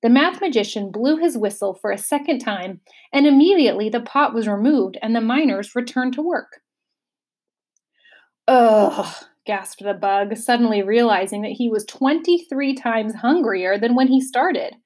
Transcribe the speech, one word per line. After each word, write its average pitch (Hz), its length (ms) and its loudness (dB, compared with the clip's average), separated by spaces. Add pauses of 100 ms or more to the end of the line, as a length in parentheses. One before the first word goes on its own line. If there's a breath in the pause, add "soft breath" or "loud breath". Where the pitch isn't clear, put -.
The 233 80 2
math 302 300 4
magician 220 500 -2
blew 247 260 0
his 311 220 0
whistle 208 360 -4
for 208 160 -8
a 196 80 -4
second 285 420 -2
time, 190 400 -8 (320 soft breath)
and 277 140 2
immediately 285 640 4
the 233 120 -2
pot 277 340 0
was 226 120 -2
removed 214 560 0
and 226 140 0
the 233 60 0
miners 226 520 0
returned 254 400 -4
to 285 80 -6
work. 320 380 -6 (1900 soft breath)
Ugh, 214 680 4 (320 loud breath)
gasped 196 360 -8
the 202 120 -4
bug, 202 420 -2
suddenly 226 460 0
realizing 208 600 0
that 208 100 -6
he 233 180 -4
was 214 160 -4
twenty-three 285 880 -2
times 220 400 -4
hungrier 214 640 0
than 233 160 0
when 262 140 2
he 262 120 4
started. 254 640 -2